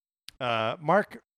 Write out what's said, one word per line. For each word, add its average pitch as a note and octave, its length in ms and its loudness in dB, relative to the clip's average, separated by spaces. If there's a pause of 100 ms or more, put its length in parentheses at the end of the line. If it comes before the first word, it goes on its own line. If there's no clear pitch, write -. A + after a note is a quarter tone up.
(400)
Uh, A#2 400 0
Mark, F3+ 420 0 (160)